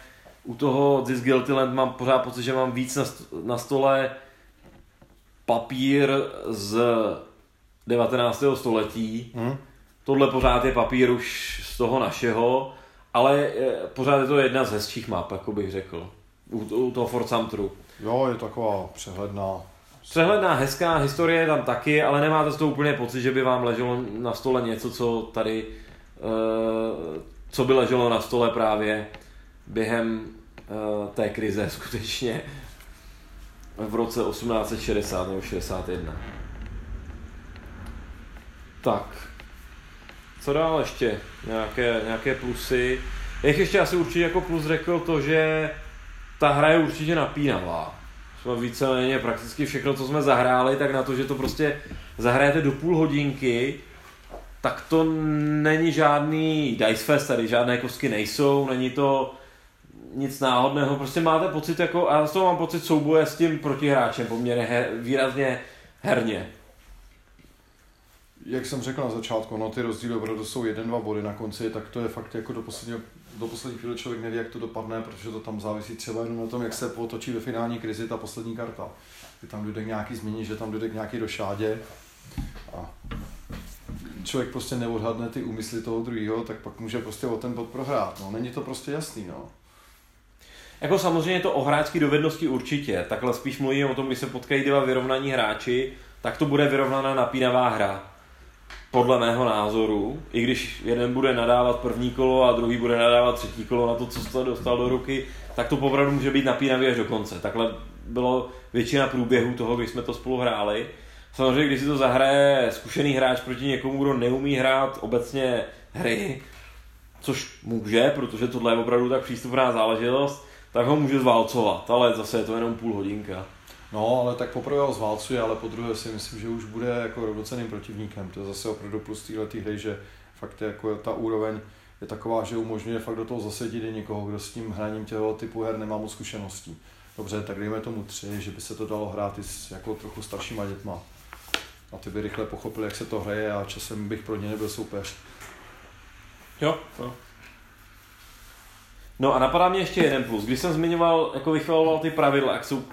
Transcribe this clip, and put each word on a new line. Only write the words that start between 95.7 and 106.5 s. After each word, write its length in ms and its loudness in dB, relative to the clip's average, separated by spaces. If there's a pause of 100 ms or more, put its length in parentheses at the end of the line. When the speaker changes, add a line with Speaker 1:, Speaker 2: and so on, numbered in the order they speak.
Speaker 1:
tak 140 -4
to 80 0
bude 240 6
vyrovnaná 460 2
napínavá 540 4
hra. 340 0 (880)
Podle 280 6
mého 260 2
názoru, 800 2 (100)
i 100 2
když 420 -2
jeden 300 2
bude 200 4
nadávat 440 4
první 320 -2
kolo 340 4
a 80 8
druhý 240 2
bude 200 2
nadávat 380 6
třetí 300 -6
kolo 220 2
na 80 2
to, 120 -4
co 140 -8
jste 240 -2
dostal 320 0
do 120 2
ruky, 380 -2 (300)
tak 120 0
to 80 2
opravdu 360 4
může 180 2
být 140 4
napínavý 420 4